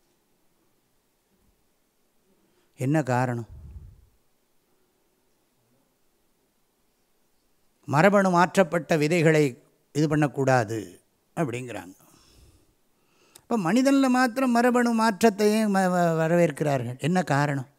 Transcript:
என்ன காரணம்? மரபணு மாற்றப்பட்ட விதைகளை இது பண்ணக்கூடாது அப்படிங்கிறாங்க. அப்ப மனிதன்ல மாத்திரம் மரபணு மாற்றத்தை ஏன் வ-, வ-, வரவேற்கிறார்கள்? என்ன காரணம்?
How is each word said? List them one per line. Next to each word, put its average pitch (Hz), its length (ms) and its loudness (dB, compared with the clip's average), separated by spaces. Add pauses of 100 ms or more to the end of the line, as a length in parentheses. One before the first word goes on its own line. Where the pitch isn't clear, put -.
(2750)
என்ன 143 240 -2
காரணம்? 123 480 -4 (4000)
மரபணு 190 420 4
மாற்றப்பட்ட 170 680 0
விதைகளை 156 480 2 (500)
இது 151 140 0
பண்ணக்கூடாது 131 680 0 (580)
அப்படிங்கிறாங்க. 117 580 -8 (1400)
அப்ப - 220 -6
மனிதன்ல 262 500 2
மாத்திரம் 254 480 0
மரபணு 240 360 2
மாற்றத்தை 220 580 0
ஏன் 214 240 0
வ-, 190 180 2
வ-, 175 240 2
வரவேற்கிறார்கள்? 151 800 0
என்ன 175 240 0
காரணம்? 139 460 -2 (100)